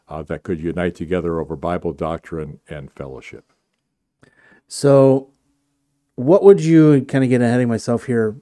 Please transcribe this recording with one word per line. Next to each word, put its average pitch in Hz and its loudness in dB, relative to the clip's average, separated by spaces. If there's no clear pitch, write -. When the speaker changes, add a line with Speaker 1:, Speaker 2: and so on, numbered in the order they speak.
Speaker 1:
uh, 78 -12
that 76 -12
could 87 -6
unite 85 -6
together 85 -6
over 80 -10
Bible 85 -8
doctrine 80 -10
and 73 -16
fellowship. - -20
Speaker 2:
So 135 2
what 156 2
would 190 6
you, 156 4
kinda 135 0
get 123 0
ahead 120 0
of 120 -2
myself 117 -4
here, 113 -4